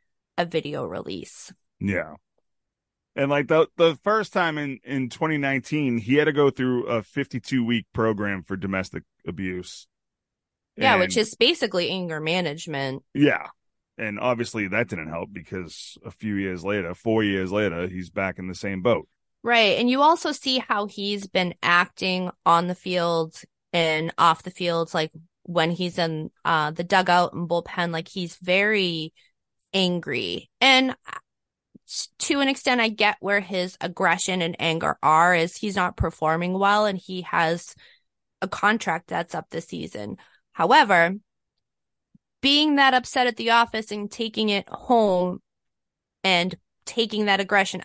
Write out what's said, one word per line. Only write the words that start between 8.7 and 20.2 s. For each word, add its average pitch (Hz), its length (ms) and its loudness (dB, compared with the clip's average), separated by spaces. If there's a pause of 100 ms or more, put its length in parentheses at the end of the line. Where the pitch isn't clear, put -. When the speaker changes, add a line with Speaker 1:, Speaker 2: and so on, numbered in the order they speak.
Speaker 2:
abuse. 90 640 -8 (880)
Speaker 1:
Yeah, 233 220 2
which 185 180 0
Speaker 2:
And 220 60 4
Speaker 1:
is 220 140 -2
basically 220 540 0
anger 175 300 -6
management. 156 840 -4 (100)
Speaker 2:
Yeah. 139 340 2 (500)
And 107 220 -6
obviously 113 480 -2
that 107 220 -2
didn't 80 180 -8
help 82 240 -8
because 92 720 -12
a 113 60 -12
few 107 240 -6
years 92 300 -4
later, 95 280 -2
four 110 300 2
years 95 260 0
later, 92 380 0
he's 90 220 -10
back 95 300 -4
in 92 100 -10
the 92 40 -8
same 95 280 -6
boat. 110 260 2 (340)
Speaker 1:
Right. 226 380 4
And 240 100 2
you 262 120 2
also 320 320 4